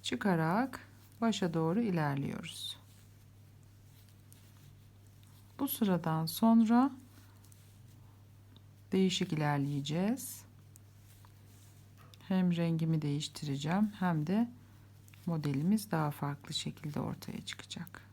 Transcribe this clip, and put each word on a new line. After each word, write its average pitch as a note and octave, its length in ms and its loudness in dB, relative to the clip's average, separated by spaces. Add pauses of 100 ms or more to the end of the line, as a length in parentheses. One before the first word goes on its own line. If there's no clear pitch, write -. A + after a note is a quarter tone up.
çıkarak G3+ 840 0 (320)
başa G3+ 340 0
doğru E3 260 2
ilerliyoruz. D#3+ 960 -2 (2750)
Bu C#4 100 -2
sıradan E3 580 0
sonra A3+ 640 6 (2000)
değişik F#3 400 2
ilerleyeceğiz. D3 1080 -2 (1900)
Hem F#3 280 4
rengimi E3 460 2
değiştireceğim D3+ 960 -2
hem E3 280 0
de A3 240 2 (760)
modelimiz D#3+ 640 0
daha D#3 200 2
farklı C#3+ 440 -6
şekilde - 460 -6
ortaya - 400 -6
çıkacak. - 640 -14 (100)